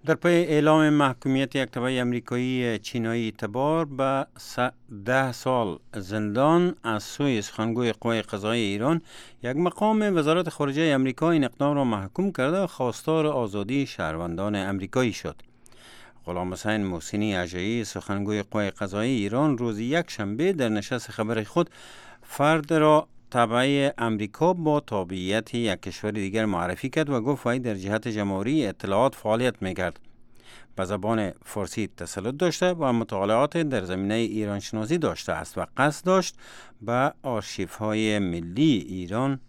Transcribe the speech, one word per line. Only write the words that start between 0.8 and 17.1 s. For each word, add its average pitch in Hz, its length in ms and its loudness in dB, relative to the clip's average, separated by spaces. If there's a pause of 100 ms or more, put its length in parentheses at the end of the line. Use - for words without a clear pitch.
محکومیت 135 640 2
یک 131 140 0
تبع 127 320 -2
امریکایی 123 760 -2
چینایی، 113 440 -2
اعتبار 127 600 -2
به 135 400 0 (120)
س-، - 340 -4 (340)
ده 131 260 2
سال 120 480 0 (140)
زندان 110 880 2
از 110 200 -2
سوی 135 380 0
سخنگوی 113 500 -2
قوه 113 300 -2
قضایی 107 400 -2
ایران، 113 400 0 (420)
یک 127 140 -2
مقام 208 600 2
وزارت 160 320 2
خارجه 151 440 0
امریکا 135 380 2
این 156 120 4
اقدام 143 320 0
را 139 80 2
محکوم 117 480 0
کرده 151 260 0
و 190 100 0
خواستار 151 600 0
آزادی 123 580 0
شهروندان 87 680 -4
امریکایی 98 580 0
شد. - 220 -8 (880)
غلام 87 280 -4
حسین 107 300 -2
محسنی 98 520 -2